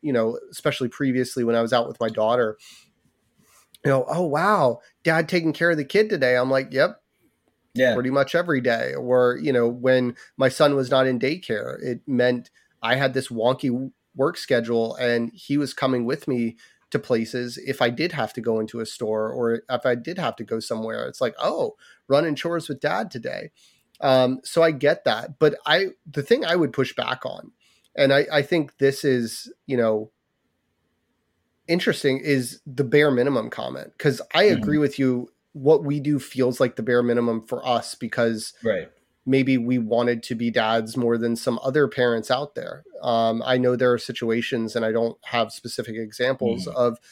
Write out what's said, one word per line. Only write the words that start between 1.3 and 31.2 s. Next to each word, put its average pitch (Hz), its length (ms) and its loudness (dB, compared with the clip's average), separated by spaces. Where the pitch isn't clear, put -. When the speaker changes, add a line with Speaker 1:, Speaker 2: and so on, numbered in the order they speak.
Speaker 1:
when 117 100 2
I 117 60 4
was 113 100 0
out 123 160 2
with - 140 -10
my 113 80 0
daughter, 110 480 0
you 139 60 4
know, 131 180 4
"Oh, 175 160 0
wow, 156 560 2
dad 160 260 2
taking 165 240 0
care 170 180 2
of 160 60 2
the 143 80 -4
kid 214 240 2
today." 131 260 2
I'm 131 160 2
like, 135 220 0
"Yep." 143 280 2
Speaker 2:
Yeah. 123 180 4
Speaker 1:
Pretty 123 160 0
much 139 240 2
every 165 280 2
day. 123 340 0
Or, 123 440 2
you 147 140 0
know, 120 160 4
when 123 460 2
my 131 120 4
son 143 260 4
was 131 140 -2
not 131 160 4
in 127 140 0
daycare, 123 640 -4
it 123 260 -6
meant 123 420 0
I 117 140 2
had 135 180 0
this 131 140 -4
wonky 123 420 -2
w-, 131 220 -4
work 147 220 -2
schedule 117 580 -2
and 117 400 -2
he - 200 -6
was 143 200 -2
coming 131 280 0
with 123 240 -6
me 120 300 -2
to - 80 -4
places 123 600 -4
if 131 200 -8
I 123 120 2
did 147 200 -4
have 127 220 -6
to 120 80 -10
go 110 180 -2
into 110 200 -6
a 113 80 -8
store 110 440 -4
or 117 380 -2
if 123 160 -4
I 123 80 2
did 156 240 -6
have 147 200 -4
to 117 60 -10
go 113 160 -6
somewhere. 113 480 -8
It's - 140 -8
like, 120 180 -2
"Oh, - 360 -2
running 151 260 2
chores 170 340 -4
with 147 140 -8
dad 180 300 -2
today." - 400 -10
Um, 131 420 4
so 165 200 2
I 165 80 4
get 143 320 0
that. 117 340 -2
But 151 180 4
I, 180 220 2
the 143 140 -6
thing 254 200 2
I 170 120 0
would 147 180 0
push - 220 -2
back 123 280 -4
on, - 280 -12
and 139 160 4
I, 143 220 4
I 151 80 4
think 147 380 -2
this 135 260 2
is, 123 480 -2
you 131 100 -2
know, 110 340 0